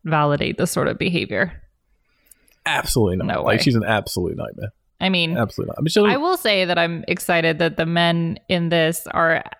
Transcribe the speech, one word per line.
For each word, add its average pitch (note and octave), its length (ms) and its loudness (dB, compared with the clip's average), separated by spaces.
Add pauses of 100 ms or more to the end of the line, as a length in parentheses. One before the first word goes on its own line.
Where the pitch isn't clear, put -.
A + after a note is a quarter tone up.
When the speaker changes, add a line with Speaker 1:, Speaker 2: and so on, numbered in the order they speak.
Speaker 1:
validate D3 520 2
this - 140 0
sort - 160 0
of - 100 -2
behavior. E3+ 640 -2 (1040)
Speaker 2:
Absolutely A#2 520 0
not. - 100 -4
Speaker 1:
No - 60 -2 (100)
Speaker 2:
Like, - 20 -2
Speaker 1:
way. A2 140 2
Speaker 2:
she's B2+ 160 2
an A2 80 2
absolute G2+ 540 -2
nightmare. - 320 -10 (320)
Speaker 1:
I F#3+ 80 0
mean, E3+ 280 0
Speaker 2:
Absolutely - 340 -4
not. - 80 -10
I - 20 -2
mean, D#3+ 80 0
she'll G#3 160 4
Speaker 1:
I A#3 100 2
will F4 220 0
say G3+ 260 2
that F3 140 0
I'm E3+ 320 -2
excited E3 500 0
that E3 160 2
the E3 100 0
men E3+ 600 0
in E3+ 220 0
this E3 380 2
are E3 360 2 (160)